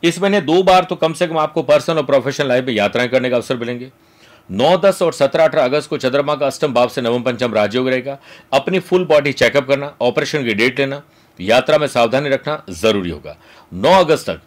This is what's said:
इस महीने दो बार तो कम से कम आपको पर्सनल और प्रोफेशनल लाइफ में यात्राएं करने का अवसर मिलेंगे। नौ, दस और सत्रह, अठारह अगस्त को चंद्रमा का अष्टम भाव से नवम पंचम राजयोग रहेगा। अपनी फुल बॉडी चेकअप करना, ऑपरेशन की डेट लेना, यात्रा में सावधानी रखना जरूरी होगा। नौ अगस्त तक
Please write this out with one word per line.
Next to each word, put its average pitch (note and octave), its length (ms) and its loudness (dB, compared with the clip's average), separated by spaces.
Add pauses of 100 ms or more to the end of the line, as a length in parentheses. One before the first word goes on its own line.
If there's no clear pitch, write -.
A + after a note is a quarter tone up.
इस E3+ 180 0
महीने G3 200 2
दो D#3+ 220 2
बार F#3 200 6
तो F3+ 120 -6
कम D#3+ 180 -2
से F3 140 -2
कम D#3+ 100 -4
आपको D#3 260 -2
पर्सनल D3 340 2
और D3 80 -2
प्रोफेशनल C#3 420 0
लाइफ B2+ 180 0
में B2 80 -4
यात्राएं G#2+ 360 0
करने B2+ 200 0
का B2 60 0
अवसर A#2+ 220 -2
मिलेंगे। A#2+ 340 -10 (580)
नौ, C3 280 2
दस F#3+ 240 2
और E3+ 120 0
सत्रह, D#3+ 300 2
अठारह D3+ 200 2
अगस्त C#3+ 260 -2
को D3+ 80 -6
चंद्रमा C#3 380 -2
का C#3 120 -2
अष्टम C3+ 260 -4
भाव B2 160 2
से C3+ 120 -6
नवम A#2+ 220 0
पंचम A#2+ 300 -4
राजयोग G#2+ 360 0
रहेगा। B2+ 280 -4 (360)
अपनी F3 260 0
फुल F#3 260 0
बॉडी D3 280 2
चेकअप B2+ 340 2
करना, C#3+ 340 -2
ऑपरेशन C#3 420 -2
की A2+ 100 -2
डेट B2 260 0
लेना, C#3 220 -4 (380)
यात्रा B2 380 2
में D3 100 0
सावधानी B2+ 420 0
रखना C#3+ 320 -4 (100)
जरूरी F#2+ 380 -2
होगा। D2 280 -14 (340)
नौ G#2 240 2
अगस्त E3 340 2
तक E2 180 -8